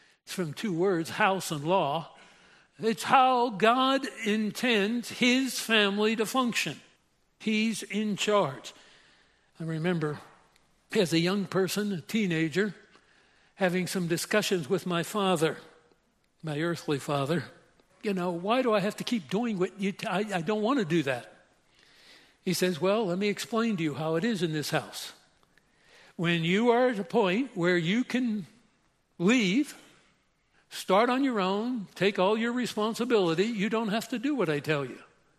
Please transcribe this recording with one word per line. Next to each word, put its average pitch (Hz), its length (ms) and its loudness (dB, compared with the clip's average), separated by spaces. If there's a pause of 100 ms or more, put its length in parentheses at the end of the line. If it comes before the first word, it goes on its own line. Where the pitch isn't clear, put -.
(260)
It's - 80 -14
from 160 200 -4
two 214 200 -4
words, 170 380 0
house 190 380 0
and 147 140 -6
law. 160 460 0 (720)
It's 220 240 -2
how 254 480 4
God 254 540 2 (200)
intends 220 840 0
his 247 500 2
family 214 580 2
to 220 80 0
function. 226 560 -2 (580)
He's 220 440 0
in 208 340 -2
charge. 190 560 0 (880)
I - 20 -8
remember 160 560 -2 (720)
as 190 180 4
a 165 80 4
young 185 260 0
person, 190 460 0
a 170 100 -4
teenager, 175 720 0 (840)
having 180 320 0
some 180 200 -2
discussions 170 640 0
with 180 160 0
my 170 180 -2
father, 170 540 0 (840)
my 156 200 -4
earthly 160 360 -2
father. 139 540 -2 (520)
"You 208 100 -2
know, 180 180 -2
why 196 300 0
do 240 120 2
I 208 60 2
have 202 180 -2
to 190 60 -10
keep 233 260 -4
doing 220 300 -2
what 196 200 -2
you 202 120 0
t-, - 160 -10
I, 190 120 0 (160)
I 170 60 0
don't 214 200 0
want 254 180 2
to 202 60 0
do 160 180 2
that." 131 300 -4 (1120)
He 185 80 0
says, 180 260 0
"Well, 202 280 2
let 175 100 -2
me 208 100 -2
explain 220 500 0
to 156 60 -2
you 147 120 -2
how 160 200 -2
it 165 80 0
is 220 180 0
in 165 120 0
this 151 160 -4
house. - 420 -6 (1040)
When 170 300 2
you 208 260 4
are 247 160 4
at 233 120 0
a 202 40 -4
point 220 500 0
where 180 240 2
you 190 280 0
can 220 420 -2 (720)
leave, 220 560 2 (920)
start 214 400 2
on 254 140 0
your 240 180 0
own, 208 540 -2
take 190 220 0
all 190 200 2
your 233 160 -2
responsibility, 214 920 0
you 220 240 -2
don't 226 200 -2
have 214 200 -2
to 247 100 -4
do 269 140 -2
what 202 160 0
I 147 120 -2
tell 143 240 -2
you. 120 140 -12 (400)